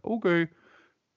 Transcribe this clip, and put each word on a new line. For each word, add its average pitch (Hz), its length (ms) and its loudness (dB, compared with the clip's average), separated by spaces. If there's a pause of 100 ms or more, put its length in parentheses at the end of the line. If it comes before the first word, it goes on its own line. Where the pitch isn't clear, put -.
"Okay." 175 440 0 (680)